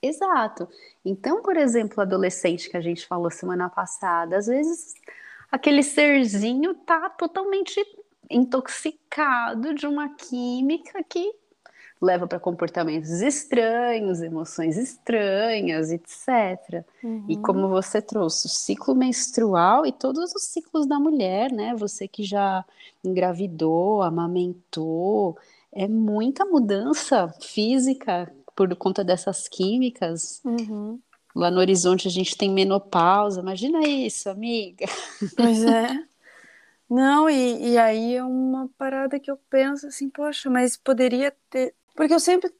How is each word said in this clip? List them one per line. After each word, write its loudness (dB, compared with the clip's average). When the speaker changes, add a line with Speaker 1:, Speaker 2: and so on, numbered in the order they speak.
Speaker 1:
Exato. -2
Então, -2
por 2
exemplo, 2
o 0
adolescente 0
que -6
a -2
gente -4
falou -2
semana -4
passada, -2
às 0
vezes -2
aquele 4
serzinho 2
tá -2
totalmente -2
intoxicado -2
de -6
uma -4
química -4
que -6
leva 2
pra -6
comportamentos -4
estranhos, 0
emoções -4
estranhas, -2
et -4
cetera. -2
E -4
Speaker 2:
Uhum. -8
Speaker 1:
como 2
você 0
trouxe, -2
o -8
ciclo -2
menstrual 4
e 0
todos -4
os -8
ciclos -2
da 0
mulher, 0
né? -4
Você -6
que -8
já 0
engravidou, 0
amamentou, -2
é -4
muita 0
mudança 0
física -2
por 2
conta -2
dessas -2
químicas. -2
Speaker 2:
Uhum. -6
Speaker 1:
Lá 2
no 4
Horizonte 4
a -2
gente -2
tem 0
menopausa, 2
imagina 0
isso, -2
amiga. -6
Speaker 2:
Pois 4
é. 4
Não, 4
e, 2
e 6
aí 4
é -4
uma -2
parada -4
que -10
eu -6
penso 2
assim, -8
poxa, -6
mas 2
poderia 2
ter, -2
porque 4
eu 6
sempre 2